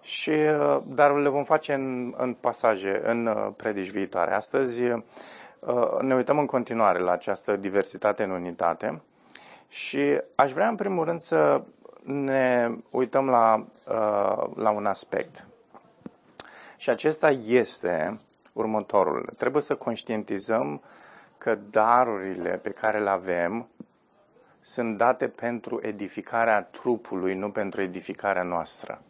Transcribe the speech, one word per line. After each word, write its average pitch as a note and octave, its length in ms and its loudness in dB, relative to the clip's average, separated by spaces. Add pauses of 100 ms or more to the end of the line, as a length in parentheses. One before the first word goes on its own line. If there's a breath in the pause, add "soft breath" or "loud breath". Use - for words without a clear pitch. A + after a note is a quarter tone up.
Și, - 280 -6
uh, D3+ 580 4
dar C#3+ 240 6
le C#3+ 180 4
vom C#3 140 0
face D3+ 300 2
în, B2+ 440 -4
în B2+ 160 0
pasaje, G#2 720 0
în, A#2 220 0
uh, G#2+ 220 0 (100)
predici G2+ 320 -4
viitoare. F#2+ 440 -2
Astăzi, B2 500 -2
uh, - 1160 -4
ne C3 140 2
uităm C3 240 2
în D3 60 0
continuare A2+ 540 2
la F2+ 120 2
această G2 440 -2
diversitate G2 680 0
în F#2+ 80 -4
unitate F2 680 -2 (680 loud breath)
și C#3+ 540 -2 (140)
aș C3+ 160 4
vrea, F3 160 0
în A3+ 80 -2
primul G3 300 -2
rând, E3 160 -4
să D3+ 420 2 (400)
ne C3 680 2 (200)
uităm C3 400 0
la, A2+ 360 6 (220)
uh, G#2 680 0
la A2 140 2
un G#2 160 0
aspect. - 600 -4 (1300 loud breath)
Și - 120 -6
acesta D3+ 400 2
este G#2+ 920 0 (340)
următorul. G#2 840 0
Trebuie C3+ 240 0
să C#3+ 140 -2
conștientizăm A2+ 1040 -4 (580 loud breath)
că A2+ 180 0 (120)
darurile G#2+ 800 2
pe F#2 200 -4
care G#2+ 300 -2
le G2+ 100 0
avem F#2 580 -2 (920 soft breath)
sunt A2+ 380 -4
date B2+ 300 2
pentru A#2+ 540 -6
edificarea G#2+ 840 0
trupului, F#2+ 680 -2
nu G2+ 180 -4
pentru G2+ 300 -4
edificarea F#2 640 -4
noastră. - 680 -8